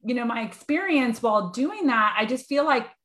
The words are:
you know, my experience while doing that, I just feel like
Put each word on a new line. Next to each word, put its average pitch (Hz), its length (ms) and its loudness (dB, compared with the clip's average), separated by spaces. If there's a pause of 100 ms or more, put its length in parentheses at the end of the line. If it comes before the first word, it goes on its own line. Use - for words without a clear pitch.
you 240 120 -2
know, 240 100 -2
my 233 180 -2
experience 285 760 -2
while 208 280 2
doing 320 380 -2
that, 220 300 2
I 220 80 2
just 254 220 -4
feel 285 160 0
like 262 240 2 (180)